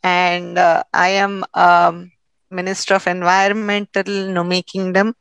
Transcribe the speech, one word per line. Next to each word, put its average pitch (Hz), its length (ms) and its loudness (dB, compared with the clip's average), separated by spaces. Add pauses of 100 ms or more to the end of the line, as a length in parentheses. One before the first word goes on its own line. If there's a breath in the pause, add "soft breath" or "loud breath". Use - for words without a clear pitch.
and, 175 540 0
uh, 170 260 4 (100)
I 180 160 2 (160)
am, 196 180 -6 (100)
um, 175 580 2 (380)
Minister 185 460 -4
of 190 120 -2
Environmental 196 1040 0 (260)
Nome 180 260 -2
Kingdom. 190 580 -2